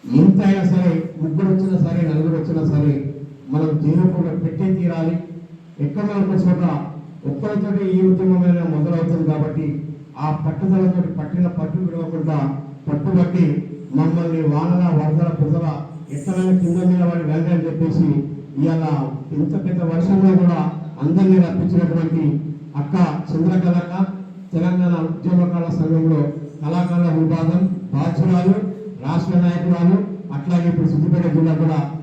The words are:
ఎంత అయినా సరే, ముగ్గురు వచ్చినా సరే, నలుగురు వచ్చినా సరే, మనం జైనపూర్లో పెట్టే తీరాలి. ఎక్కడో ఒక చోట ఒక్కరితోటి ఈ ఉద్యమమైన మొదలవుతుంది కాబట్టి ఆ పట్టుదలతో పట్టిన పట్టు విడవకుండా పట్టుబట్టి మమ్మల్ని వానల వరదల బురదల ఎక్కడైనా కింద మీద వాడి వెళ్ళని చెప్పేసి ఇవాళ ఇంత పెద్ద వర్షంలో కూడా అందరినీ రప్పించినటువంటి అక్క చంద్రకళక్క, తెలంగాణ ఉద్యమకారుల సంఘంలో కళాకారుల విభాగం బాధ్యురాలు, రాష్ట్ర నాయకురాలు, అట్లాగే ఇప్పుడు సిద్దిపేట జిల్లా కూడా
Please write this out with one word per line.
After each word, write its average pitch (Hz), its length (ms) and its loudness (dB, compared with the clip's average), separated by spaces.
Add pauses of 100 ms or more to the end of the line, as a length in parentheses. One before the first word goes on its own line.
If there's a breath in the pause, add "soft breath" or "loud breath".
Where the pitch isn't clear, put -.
ఎంత 185 420 4
అయినా 190 260 2
సరే, 175 200 2 (300)
ముగ్గురు 170 300 0
వచ్చినా 190 340 0
సరే, 175 220 -2
నలుగురు 156 320 0
వచ్చినా 160 220 -4 (100)
సరే, 143 220 2 (580)
మనం 156 180 0 (120)
జైనపూర్లో 175 500 2 (120)
పెట్టే 190 340 -2
తీరాలి. 165 380 -2 (640)
ఎక్కడో 202 420 -2
ఒక 185 120 0 (100)
చోట 165 200 2 (640)
ఒక్కరితోటి 196 560 -2 (120)
ఈ 185 120 4
ఉద్యమమైన 180 520 4 (140)
మొదలవుతుంది 160 560 0
కాబట్టి 147 360 -2 (520)
ఆ 151 100 -4 (160)
పట్టుదలతో 190 560 0 (180)
పట్టిన 175 280 -2 (120)
పట్టు 156 200 -4
విడవకుండా 160 600 -4 (500)
పట్టుబట్టి 175 560 2 (520)
మమ్మల్ని 165 460 0 (120)
వానల 175 300 2 (140)
వరదల 156 400 2
బురదల 156 300 0 (460)
ఎక్కడైనా 185 440 0
కింద 175 200 0 (120)
మీద 180 180 2
వాడి 170 220 -2
వెళ్ళని 165 360 0
చెప్పేసి 160 420 0 (520)
ఇవాళ 160 240 0 (520)
ఇంత 151 160 0 (140)
పెద్ద 175 140 -2 (120)
వర్షంలో 190 380 4 (120)
కూడా 165 160 4 (440)
అందరినీ 185 340 6
రప్పించినటువంటి 165 840 2 (580)
అక్క 143 140 -4 (360)
చంద్రకళక్క, 175 640 0 (580)
తెలంగాణ 180 420 2 (140)
ఉద్యమకారుల 175 640 0 (100)
సంఘంలో 160 400 2 (420)
కళాకారుల 175 560 0
విభాగం 160 440 2 (320)
బాధ్యురాలు, 175 600 2 (520)
రాష్ట్ర 175 380 0
నాయకురాలు, 180 540 2 (380)
అట్లాగే 170 320 0
ఇప్పుడు - 240 2
సిద్దిపేట 165 340 2 (100)
జిల్లా 160 180 4
కూడా 156 240 2 (240)